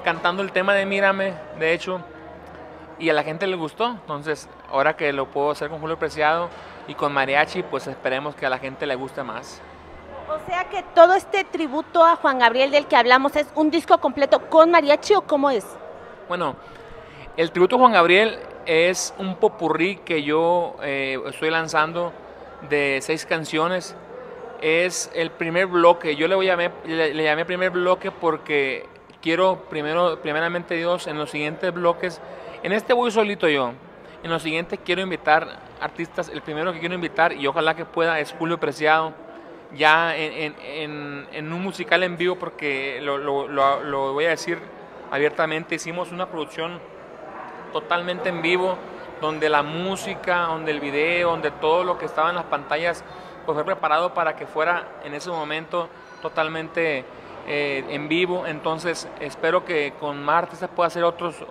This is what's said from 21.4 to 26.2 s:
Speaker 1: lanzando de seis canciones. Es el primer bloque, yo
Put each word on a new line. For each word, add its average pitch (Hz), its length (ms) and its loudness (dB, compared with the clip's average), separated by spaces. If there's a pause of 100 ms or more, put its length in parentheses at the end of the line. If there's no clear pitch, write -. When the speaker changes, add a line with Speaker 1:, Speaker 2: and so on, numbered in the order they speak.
Speaker 1:
lanzando 165 640 0 (560)
de 139 320 2
seis 160 240 -4
canciones. 165 720 -2 (640)
Es 170 520 0
el 165 160 -2
primer 170 380 0
bloque, 170 480 6
yo 156 140 2